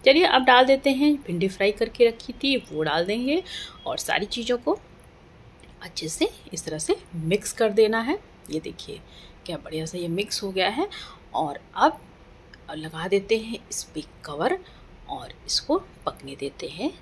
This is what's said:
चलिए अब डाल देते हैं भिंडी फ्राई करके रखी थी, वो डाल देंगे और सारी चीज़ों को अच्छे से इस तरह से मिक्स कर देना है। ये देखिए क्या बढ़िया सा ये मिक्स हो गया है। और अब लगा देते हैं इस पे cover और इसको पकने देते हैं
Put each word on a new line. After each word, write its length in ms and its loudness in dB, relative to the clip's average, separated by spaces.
चलिए 220 8
अब 180 4
डाल 200 10
देते 280 4
हैं 300 4
भिंडी 260 -2
फ्राई 240 2
करके 360 2
रखी 260 -6
थी, 300 0
वो 180 -6
डाल 240 0
देंगे 360 0
और 120 -6
सारी 280 0
चीज़ों 320 -4
को 200 0
अच्छे 260 -10
से 200 0
इस 120 -10
तरह 140 -6
से 180 0
मिक्स 360 -2
कर 200 2
देना 280 4
है। 180 -2
ये 100 -4
देखिए 400 -14
क्या 100 -8
बढ़िया 300 -6
सा 120 -8
ये 120 -4
मिक्स 320 -4
हो 100 -4
गया 180 2
है। 180 -2
और 240 -2
अब 240 4
लगा 380 -8
देते 300 2
हैं 200 -8
इस 140 -6
पे 180 -10
cover 340 -2
और 220 -12
इसको 300 0
पकने 300 -10
देते 320 -10
हैं 200 -6